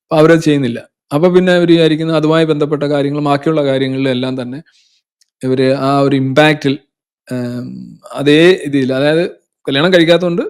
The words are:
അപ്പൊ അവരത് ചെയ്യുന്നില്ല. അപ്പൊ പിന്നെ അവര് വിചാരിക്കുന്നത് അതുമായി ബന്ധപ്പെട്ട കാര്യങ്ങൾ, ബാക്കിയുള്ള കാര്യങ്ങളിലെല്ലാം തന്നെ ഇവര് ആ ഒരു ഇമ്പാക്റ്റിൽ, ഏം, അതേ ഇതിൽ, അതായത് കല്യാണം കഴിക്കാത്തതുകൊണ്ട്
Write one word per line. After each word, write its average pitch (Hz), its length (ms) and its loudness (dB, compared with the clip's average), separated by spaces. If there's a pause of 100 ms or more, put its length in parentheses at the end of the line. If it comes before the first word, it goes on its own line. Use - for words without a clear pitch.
അപ്പൊ 160 160 -4
അവരത് 160 220 4
ചെയ്യുന്നില്ല. 139 500 -2 (240)
അപ്പൊ 165 160 2
പിന്നെ 180 240 2
അവര് 175 180 2
വിചാരിക്കുന്നത് 160 460 0
അതുമായി 156 280 2
ബന്ധപ്പെട്ട 147 380 -2
കാര്യങ്ങൾ, 143 400 -2
ബാക്കിയുള്ള 147 400 0
കാര്യങ്ങളിലെല്ലാം 131 760 -4
തന്നെ 127 220 -12 (800)
ഇവര് 131 300 0
ആ 139 260 0
ഒരു 139 160 0
ഇമ്പാക്റ്റിൽ, 139 640 0 (540)
ഏം, 123 680 -10 (140)
അതേ 151 500 4
ഇതിൽ, 135 300 -2
അതായത് 151 440 0
കല്യാണം 147 560 -2
കഴിക്കാത്തതുകൊണ്ട് 170 560 2